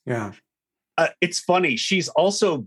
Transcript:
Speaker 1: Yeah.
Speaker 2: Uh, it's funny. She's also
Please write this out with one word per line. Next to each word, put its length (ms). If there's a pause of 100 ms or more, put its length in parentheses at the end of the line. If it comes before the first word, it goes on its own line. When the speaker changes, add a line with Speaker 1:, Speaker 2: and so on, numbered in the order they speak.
Speaker 1:
Yeah. 280 (640)
Speaker 2:
Uh, 120 (100)
it's 220
funny. 340
She's 320
also 600